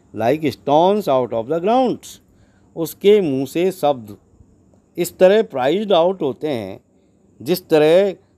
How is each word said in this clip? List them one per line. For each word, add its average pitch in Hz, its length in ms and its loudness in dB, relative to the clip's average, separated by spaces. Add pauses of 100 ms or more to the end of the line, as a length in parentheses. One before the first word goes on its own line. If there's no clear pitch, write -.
(140)
like 131 400 -2
stones 180 560 0
out 123 240 -2
of 117 200 -6
the 170 80 -4
ground, 226 560 -2 (580)
उसके 185 460 2
मुंह 135 240 -2
से 175 260 -2
शब्द 127 440 -4 (840)
इस 170 200 -6
तरह 196 260 6
प्राइज्ड 175 500 -2
आउट 175 280 2
होते 139 260 -4
हैं 110 320 -6 (600)
जिस 160 300 -6
तरह 160 440 4 (240)